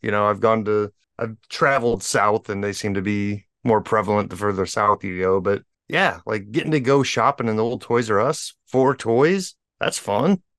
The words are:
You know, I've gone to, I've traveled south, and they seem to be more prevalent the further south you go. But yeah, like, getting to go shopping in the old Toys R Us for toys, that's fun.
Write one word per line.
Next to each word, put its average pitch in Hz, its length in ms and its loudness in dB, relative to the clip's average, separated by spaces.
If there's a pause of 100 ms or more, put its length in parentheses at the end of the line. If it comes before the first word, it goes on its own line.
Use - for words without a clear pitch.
You 110 100 -4
know, 104 160 2
I've 104 140 0
gone 113 240 2
to, 104 260 0 (280)
I've 113 180 -8 (140)
traveled 120 520 0
south, 104 460 0
and 101 160 -4
they 101 80 -4
seem 101 220 -4
to 98 80 -2
be 101 420 -4 (200)
more 107 180 4
prevalent 104 480 0
the 92 60 -12
further 98 280 -2
south 104 400 0
you 92 160 -6
go. 92 220 2
But 98 200 -2 (260)
yeah, 156 360 0
like, 107 280 -6
getting 156 180 -2
to 151 100 2
go 135 220 2
shopping 120 460 0
in 107 80 0
the 110 80 0
old 123 180 -4
Toys 117 260 0
R 101 120 2
Us 143 340 -2 (120)
for 131 280 2
toys, 147 640 0 (220)
that's - 200 -2
fun. 131 420 0 (180)